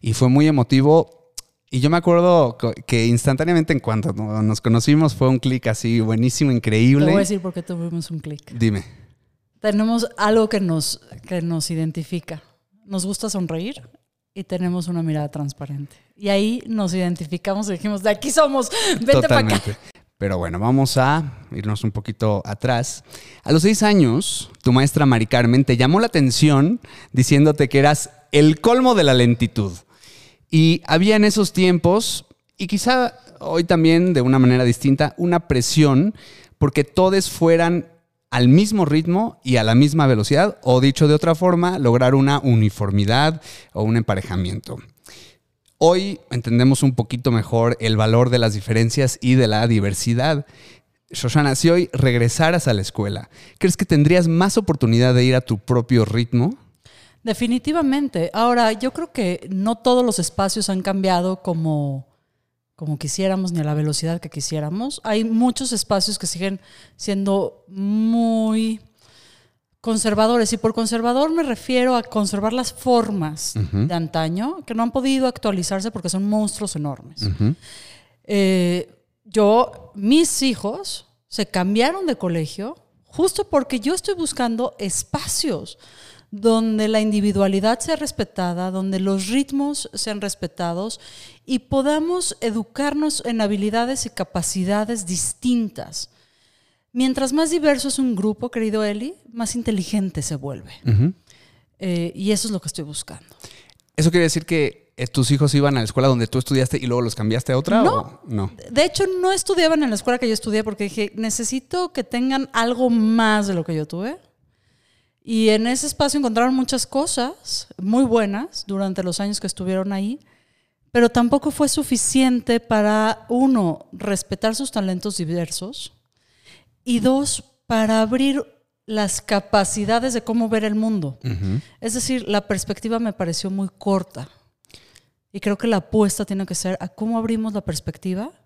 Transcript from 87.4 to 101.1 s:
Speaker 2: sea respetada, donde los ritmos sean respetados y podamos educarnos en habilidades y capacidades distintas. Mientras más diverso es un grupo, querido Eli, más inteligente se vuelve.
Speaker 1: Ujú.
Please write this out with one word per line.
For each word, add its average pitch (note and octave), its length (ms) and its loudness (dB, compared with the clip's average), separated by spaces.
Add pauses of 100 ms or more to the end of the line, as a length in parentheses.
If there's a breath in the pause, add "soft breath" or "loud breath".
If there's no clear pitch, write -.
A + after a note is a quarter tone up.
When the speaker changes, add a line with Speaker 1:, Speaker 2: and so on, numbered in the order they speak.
Speaker 2:
sea D#4+ 160 -4
respetada, F#3 800 -6
donde F#3+ 260 -4
los F#3+ 300 -2
ritmos C#4 640 -2
sean G#3 260 -6
respetados F#3 800 -6 (480 loud breath)
y B3+ 140 -2
podamos D4+ 800 -2
educarnos C#4+ 840 -4
en A#3 160 -4
habilidades G#3+ 640 -2
y - 40 -8
capacidades G3 960 -4
distintas. - 1040 -4 (840)
Mientras C4 400 -2
más D#4 180 0
diverso D4 380 0
es C4+ 120 -4
un B3 160 0
grupo, G#3 340 -2
querido G#3+ 340 -2
Eli, G#3+ 300 -6 (180)
más A#3 220 -6
inteligente G3+ 680 -4
se - 140 -6
vuelve. C3+ 360 -12 (120)
Speaker 1:
Ujú. B2 280 4 (640 soft breath)